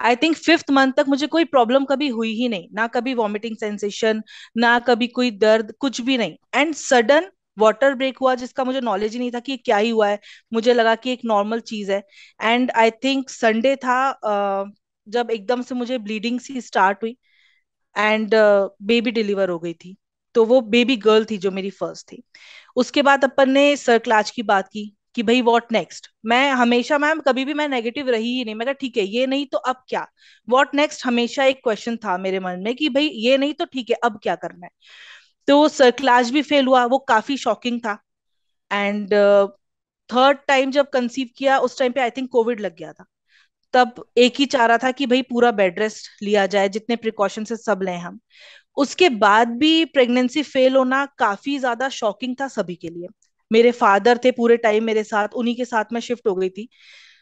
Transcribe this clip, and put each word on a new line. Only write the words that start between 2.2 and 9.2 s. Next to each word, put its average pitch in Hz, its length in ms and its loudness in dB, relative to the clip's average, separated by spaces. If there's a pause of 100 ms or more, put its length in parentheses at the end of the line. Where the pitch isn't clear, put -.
ही 240 160 -2
नहीं, 185 240 -6
ना 214 140 -2
कभी 247 280 -4
वॉमिटिंग 220 420 -4
सेंसेशन, 214 640 -4 (340)
ना 233 220 2
कभी 240 280 0
कोई 247 240 -2
दर्द, 214 480 2
कुछ 262 220 -6
भी 254 180 -2
नहीं। 180 180 -4 (200)
And 294 180 0
सडन 277 560 2 (280)
वाटर 220 360 2
ब्रेक 262 240 -4
हुआ, 254 160 2
जिसका 254 300 -6
मुझे 254 160 -4
नॉलेज 214 320 -4
ही 240 60 -10
नहीं 247 120 -6